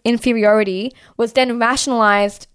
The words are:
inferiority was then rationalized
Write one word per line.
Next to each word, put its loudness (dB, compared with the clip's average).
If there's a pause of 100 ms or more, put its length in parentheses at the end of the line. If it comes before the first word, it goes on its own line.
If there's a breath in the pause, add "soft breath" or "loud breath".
inferiority 0 (240 soft breath)
was -2
then 0
rationalized 0